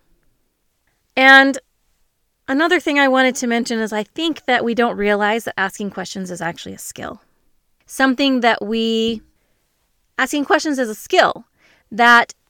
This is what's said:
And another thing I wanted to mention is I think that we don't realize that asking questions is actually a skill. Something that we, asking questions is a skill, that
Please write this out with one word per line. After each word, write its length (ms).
And 420
another 320
thing 180
I 100
wanted 280
to 120
mention 320
is 140
I 100
think 420
that 200
we 80
don't 240
realize 460
that 160
asking 320
questions 400
is 100
actually 320
a 60
skill. 420
Something 540
that 260
we, 560
asking 280
questions 340
is 100
a 60
skill, 500
that 420